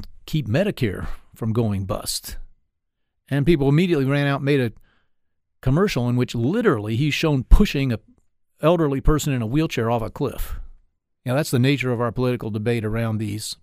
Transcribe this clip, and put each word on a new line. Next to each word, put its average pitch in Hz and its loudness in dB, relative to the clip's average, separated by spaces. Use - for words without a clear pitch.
keep 143 -4
Medicare 131 -2
from 113 -2
going 104 0
bust. - -6
And 139 0
people 139 4
immediately 156 2
ran 143 0
out 139 0
and 135 -6
made 143 2
a 117 -2
commercial 135 2
in 120 0
which 123 0
literally 120 0
he's 139 0
shown 143 0
pushing 143 4
a 104 -4
elderly 151 2
person 151 2
in 127 0
a 110 -4
wheelchair 131 -2
off 117 0
a 107 -6
cliff. - -6
You 123 -4
know, 127 0
that's 156 -2
the 131 2
nature 127 2
of 117 -2
our 120 -2
political 123 -2
debate 110 -2
around 110 -2
these 107 -8